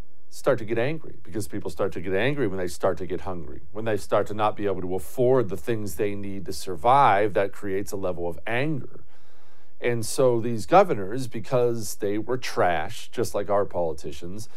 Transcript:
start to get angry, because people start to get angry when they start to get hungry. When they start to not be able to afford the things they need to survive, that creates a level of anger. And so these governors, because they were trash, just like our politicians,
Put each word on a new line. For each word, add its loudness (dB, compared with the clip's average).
start 2
to -4
get 0
angry, -2
because -2
people -2
start 0
to -2
get -2
angry 0
when -2
they -2
start 0
to -2
get -2
hungry. -4
When -4
they 0
start 0
to -4
not 0
be -2
able 0
to -2
afford 2
the -2
things -2
they -2
need -4
to -4
survive, 2
that 0
creates -2
a -2
level -2
of -2
anger. -2
And 2
so 4
these 0
governors, 4
because 0
they 0
were -2
trash, 0
just 0
like -2
our 2
politicians, -2